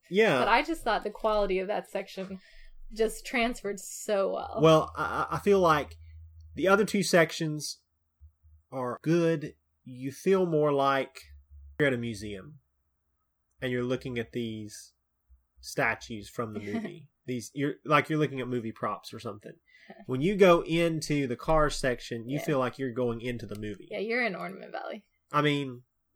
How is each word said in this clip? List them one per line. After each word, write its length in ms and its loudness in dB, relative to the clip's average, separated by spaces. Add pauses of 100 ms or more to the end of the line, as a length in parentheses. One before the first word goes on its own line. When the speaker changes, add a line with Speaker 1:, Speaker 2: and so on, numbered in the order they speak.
(100)
Speaker 1:
Yeah. 280 6
Speaker 2:
But 100 4
I 140 4
just 220 -6
thought 200 0
the 60 -4
quality 480 0
of 100 -2
that 220 -4
section 480 -8 (560)
just 320 -2
transferred 540 -2
so 540 -2
well. 280 -6
Speaker 1:
Well, 340 6
I, 340 -2
I, 60 -2
I 40 -2
feel 180 4
like 380 2 (580)
the 140 0
other 160 6
two 180 0
sections 800 2 (920)
are 320 -6
good. 520 2 (300)
You 280 -10
feel 340 2
more 260 2
like 460 2 (600)
you're 100 4
at 60 2
a 40 -4
museum 600 -10 (1040)
and 120 -4
you're 120 0
looking 340 -4
at 140 -8
these 600 -8 (680)
statues 680 -4
from 260 -8
the 60 -6
Speaker 2:
<laughs> 120 -8
Speaker 1:
movie. 360 -8 (180)
These, 280 -8
you're, 200 -2 (100)
like, 240 4
you're 100 0
looking 220 0
at 80 -6
movie 240 -4
props 400 -6
or 80 -14
something. 360 -12
Speaker 2:
<laughs> 60 -20 (420)
Speaker 1:
When 160 -2
you 160 2
go 300 10
into 600 0
the 100 -4
Cars 400 2
section, 520 -4
you 100 -4
Speaker 2:
Yeah. 60 -4
Speaker 1:
feel 140 2
like 200 -2
you're 140 -4
going 300 -2
into 240 -6
the 120 -10
movie. 320 -10
Speaker 2:
Yeah, 100 -6
you're 220 -2
in 120 -2
Ornament 360 -10
Valley. 320 -10 (300)
Speaker 1:
I 80 4
mean, 400 0 (360)